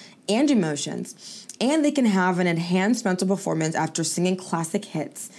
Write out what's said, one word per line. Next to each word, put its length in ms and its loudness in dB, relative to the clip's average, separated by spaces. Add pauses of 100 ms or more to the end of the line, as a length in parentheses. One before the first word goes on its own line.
(280)
and 220 2
emotions, 960 -2 (140)
and 240 2
they 60 4
can 140 2
have 340 4
an 80 2
enhanced 580 2
mental 220 0
performance 480 -2
after 300 -2
singing 320 0
classic 480 -4
hits 540 -8